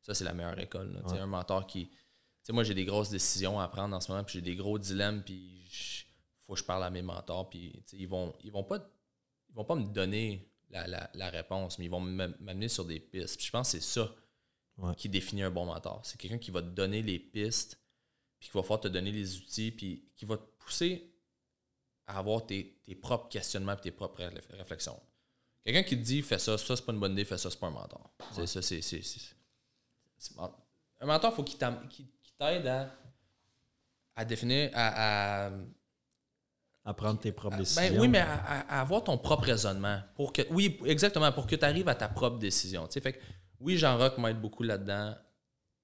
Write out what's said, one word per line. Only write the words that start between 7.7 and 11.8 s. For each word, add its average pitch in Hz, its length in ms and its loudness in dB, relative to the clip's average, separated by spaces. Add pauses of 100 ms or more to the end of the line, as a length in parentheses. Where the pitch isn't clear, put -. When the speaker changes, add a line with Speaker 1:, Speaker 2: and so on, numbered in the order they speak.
Speaker 1:
tu - 40 -18
sais, 95 80 -18
ils 95 100 -8
vont, 90 240 -2 (100)
ils 107 80 -14
vont 101 140 -4
pas, 208 140 -4 (720)
ils - 40 -20
vont 113 100 -6
pas 165 100 0
me 131 120 0
donner 101 640 0 (220)
la, 87 160 -8
la, 90 280 -8
la 92 160 -6
réponse, 87 480 -4
mais 87 80 -6